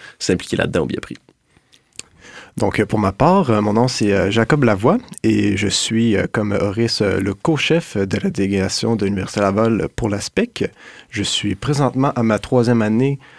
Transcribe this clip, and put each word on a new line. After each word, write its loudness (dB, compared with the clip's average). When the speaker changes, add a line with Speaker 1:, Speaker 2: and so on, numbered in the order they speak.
Speaker 1:
s'impliquer -2
là-dedans 0
au -2
biapri. -8
Speaker 2:
Donc, -2
euh, 2
pour -2
ma 0
part, 2
euh, 4
mon 0
nom, 4
c'est, 0
euh, 2
Jacob 2
Lavoie 2
et 2
je -2
suis, 0
euh, 2
comme -2
Horace, 0
euh, 2
le -2
co-chef -2
de -2
la -2
délégation 0
de -2
l'Université -4
Laval 2
pour -2
la -2
spec. -4
Je -6
suis -4
présentement 0
à 0
ma 2
troisième 2
année, 0